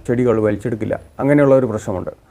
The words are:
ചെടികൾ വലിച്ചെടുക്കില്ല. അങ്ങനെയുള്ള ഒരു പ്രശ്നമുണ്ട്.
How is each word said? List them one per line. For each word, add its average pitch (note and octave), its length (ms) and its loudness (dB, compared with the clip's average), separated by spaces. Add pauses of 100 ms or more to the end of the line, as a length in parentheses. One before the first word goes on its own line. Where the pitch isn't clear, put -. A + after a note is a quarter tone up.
ചെടികൾ A#2+ 400 0
വലിച്ചെടുക്കില്ല. G#2 540 -4 (200)
അങ്ങനെയുള്ള C#3 340 4
ഒരു B2+ 180 4
പ്രശ്നമുണ്ട്. G#2 380 -6 (200)